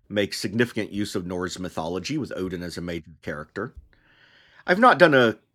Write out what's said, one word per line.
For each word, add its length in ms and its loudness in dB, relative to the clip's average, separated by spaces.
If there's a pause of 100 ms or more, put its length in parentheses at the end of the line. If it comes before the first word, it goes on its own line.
makes 300 -2
significant 540 -2
use 240 -4
of 100 -6
Norse 320 -6
mythology, 580 -6
with 200 -8
Odin 260 -6
as 160 -10
a 20 -10
major 300 -10 (120)
character. 520 -10 (920)
I've 100 4
not 220 6
done 140 8
a 240 6 (160)